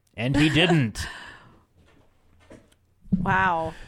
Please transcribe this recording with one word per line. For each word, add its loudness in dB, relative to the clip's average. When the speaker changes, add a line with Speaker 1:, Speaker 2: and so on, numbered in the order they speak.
Speaker 1:
And -2
he 4
didn't. 2
Speaker 2:
<laughs> -16
Wow. 0